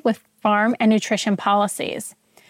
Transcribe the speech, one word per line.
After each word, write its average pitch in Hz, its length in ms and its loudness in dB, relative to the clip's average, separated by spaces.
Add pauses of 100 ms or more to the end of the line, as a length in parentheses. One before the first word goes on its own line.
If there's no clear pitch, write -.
with 220 180 -2 (160)
farm 214 400 2
and 220 100 4
nutrition 214 460 0
policies. - 800 -2 (340)